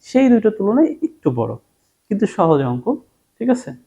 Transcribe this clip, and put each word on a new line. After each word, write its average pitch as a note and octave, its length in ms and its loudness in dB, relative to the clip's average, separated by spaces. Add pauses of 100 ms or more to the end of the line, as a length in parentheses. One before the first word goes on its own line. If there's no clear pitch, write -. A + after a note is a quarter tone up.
সেই C4 240 2
দুইটার A3 260 2
তুলনায় B3 320 0 (160)
একটু - 220 -6 (100)
বড়, A2+ 140 -4 (560)
কিন্তু G#3 160 -2 (120)
সহজ E3 220 2 (140)
অঙ্ক, B2 140 -6 (520)
ঠিক - 160 -4
আছে? - 160 -8 (160)